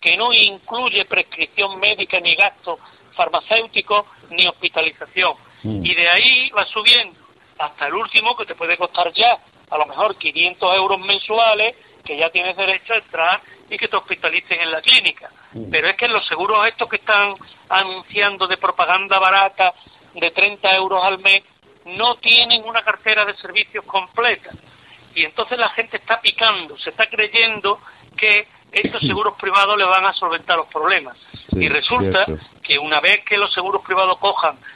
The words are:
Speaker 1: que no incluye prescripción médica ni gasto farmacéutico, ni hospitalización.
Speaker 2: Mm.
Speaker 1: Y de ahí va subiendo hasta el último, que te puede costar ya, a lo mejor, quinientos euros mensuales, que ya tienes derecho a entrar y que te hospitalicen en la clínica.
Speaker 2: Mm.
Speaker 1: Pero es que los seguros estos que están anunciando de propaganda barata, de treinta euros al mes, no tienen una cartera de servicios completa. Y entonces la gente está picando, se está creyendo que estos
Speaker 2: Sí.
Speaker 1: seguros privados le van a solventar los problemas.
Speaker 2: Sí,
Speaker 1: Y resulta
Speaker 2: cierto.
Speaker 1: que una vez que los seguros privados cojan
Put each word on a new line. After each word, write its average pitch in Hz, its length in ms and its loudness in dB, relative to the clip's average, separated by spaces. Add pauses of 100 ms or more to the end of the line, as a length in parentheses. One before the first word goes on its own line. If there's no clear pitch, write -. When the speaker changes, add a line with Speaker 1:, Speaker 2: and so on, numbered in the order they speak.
Speaker 1:
que 170 160 2
no 233 160 0
incluye 208 720 0
prescripción 190 760 -4
médica 190 420 -2
ni 170 140 0
gasto 175 440 -2 (360)
farmacéutico, 208 920 0 (240)
ni 180 160 2
hospitalización. 165 880 -2 (280)
Speaker 2:
Mm. 107 220 -4
Speaker 1:
Y 175 100 0
de 170 140 2
ahí 254 480 2
va 202 100 2
subiendo 214 520 0 (400)
hasta 147 280 -6
el 147 80 -4
último, 226 420 -2
que 226 100 -8
te 165 80 -10
puede 165 220 -4
costar 170 360 -2
ya, 220 260 2 (320)
a 151 80 -2
lo 151 80 0
mejor, 175 300 -2
quinientos 170 580 -2
euros 190 260 2
mensuales, 214 760 0 (300)
que 151 120 -10
ya 160 140 0
tienes 180 260 -4
derecho 190 380 -2
a - 20 2
entrar 180 440 -2 (300)
y 208 60 -8
que 220 120 -4
te 208 80 -2
hospitalicen 175 640 -4
en 165 120 -2
la 156 80 -4
clínica. - 500 0 (220)
Speaker 2:
Mm. 110 180 -12
Speaker 1:
Pero 160 180 0
es 196 80 0
que 233 120 0
los 214 180 -2
seguros 208 400 0
estos 233 220 -4
que 214 80 -4
están 202 380 0 (340)
anunciando 190 800 -2
de 185 100 -2
propaganda 190 640 2
barata, 190 560 4 (400)
de 170 160 -2
treinta 196 460 2
euros 190 280 0
al 190 160 2
mes, 196 220 4 (420)
no 220 320 -2
tienen 233 480 2
una 226 180 -2
cartera 214 420 0
de 202 120 -4
servicios 214 480 -6
completa. 196 640 -2 (640)
Y 165 100 0
entonces 226 340 -4
la 226 120 0
gente 220 280 -6
está - 220 -2
picando, 185 580 -2
se - 120 -10
está 220 160 0
creyendo 214 720 0 (380)
que 214 300 2 (260)
estos 214 300 -2
Speaker 2:
Sí. - 60 0
Speaker 1:
seguros 202 300 0
privados 196 380 2
le 202 80 2
van 185 220 4
a 185 80 2
solventar 170 420 -2
los 156 120 0
problemas. 156 480 -2 (340)
Speaker 2:
Sí, - 140 -2
Speaker 1:
Y 151 40 2
resulta 185 560 0
Speaker 2:
cierto. 78 200 -6 (180)
Speaker 1:
que 143 160 0
una 151 220 -2
vez 196 260 4
que 208 100 -2
los 202 160 -2
seguros 190 320 -4
privados 185 340 2
cojan 180 400 0 (180)